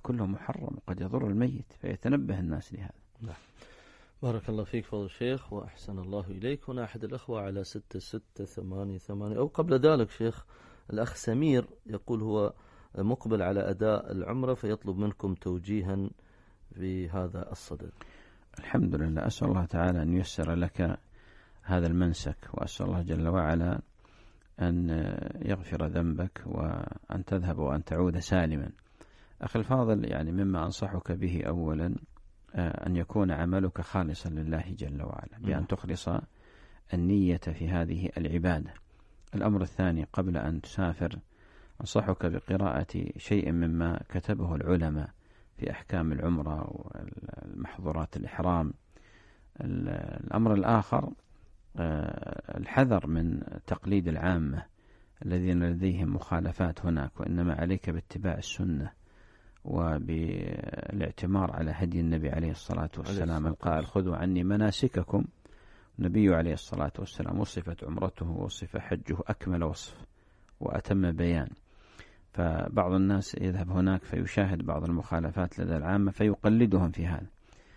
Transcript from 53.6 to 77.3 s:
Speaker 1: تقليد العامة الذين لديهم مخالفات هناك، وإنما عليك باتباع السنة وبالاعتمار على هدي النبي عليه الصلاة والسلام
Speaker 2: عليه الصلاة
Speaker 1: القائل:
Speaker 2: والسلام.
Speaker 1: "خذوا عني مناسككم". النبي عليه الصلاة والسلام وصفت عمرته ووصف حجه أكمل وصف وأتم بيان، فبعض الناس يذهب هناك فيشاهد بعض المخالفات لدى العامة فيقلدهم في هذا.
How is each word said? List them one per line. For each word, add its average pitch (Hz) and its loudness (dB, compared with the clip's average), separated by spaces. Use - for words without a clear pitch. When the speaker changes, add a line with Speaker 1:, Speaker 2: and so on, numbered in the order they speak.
Speaker 1:
تقليد 98 2
العامة 80 2
الذين 90 4
لديهم 87 2
مخالفات 87 0
هناك، 78 0
وإنما 87 2
عليك 90 0
باتباع 85 -2
السنة 82 -2
وبالاعتمار 82 -2
على 80 -2
هدي 85 0
النبي 80 2
عليه 82 0
الصلاة 85 -4
والسلام 87 -2
Speaker 2:
عليه 82 2
الصلاة 80 2
Speaker 1:
القائل: 80 0
Speaker 2:
والسلام. 92 0
Speaker 1:
"خذوا 90 0
عني 90 2
مناسككم". 104 2
النبي 95 6
عليه 82 4
الصلاة - -2
والسلام 87 -4
وصفت 87 -4
عمرته 85 -2
ووصف 87 -4
حجه - -2
أكمل 87 0
وصف - -4
وأتم 95 2
بيان، 82 2
فبعض 85 2
الناس 95 4
يذهب 92 0
هناك 92 4
فيشاهد 87 0
بعض 78 0
المخالفات 85 0
لدى 85 0
العامة 98 2
فيقلدهم 104 4
في 85 -2
هذا. 87 -2